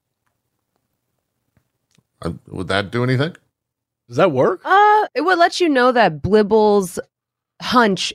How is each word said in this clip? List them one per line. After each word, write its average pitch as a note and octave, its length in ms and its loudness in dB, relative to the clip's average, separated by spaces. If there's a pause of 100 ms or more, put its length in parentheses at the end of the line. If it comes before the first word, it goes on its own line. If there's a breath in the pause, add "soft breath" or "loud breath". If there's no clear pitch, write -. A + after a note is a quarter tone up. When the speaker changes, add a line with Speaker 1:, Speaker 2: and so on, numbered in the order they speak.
(2250)
Speaker 1:
Uh, E2+ 100 -8 (160)
would E2 200 -12
that F#2+ 220 -4
do B2 140 -2
anything? C3 320 -2 (720)
Speaker 2:
Does A#2+ 80 -12
that D4+ 160 2
work? F4+ 320 0
Speaker 3:
Uh, G#4 500 2
it C4 80 -4
would F4+ 160 0
let F4 220 0
you F4 80 0
know B3+ 240 2
that F#3 300 0
Blibble's G#3 760 2 (640)
hunch A3 520 0